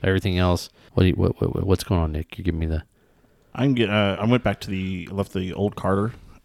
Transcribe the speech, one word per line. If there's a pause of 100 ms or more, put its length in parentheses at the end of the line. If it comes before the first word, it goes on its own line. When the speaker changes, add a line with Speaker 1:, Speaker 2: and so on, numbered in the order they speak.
Speaker 1:
Everything
else. (240)
What
do
you,
what,
what,
what's
going
on,
Nick?
You
give
me
the (720)
Speaker 2:
I'm
get-,
uh,
I
went
back
to
the,
I
left
the
old
Carter, (340)